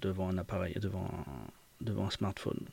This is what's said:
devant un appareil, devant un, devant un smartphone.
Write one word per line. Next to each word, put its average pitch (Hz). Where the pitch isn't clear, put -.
devant 92
un 92
appareil, 90
devant 95
un, -
devant 104
un 95
smartphone. -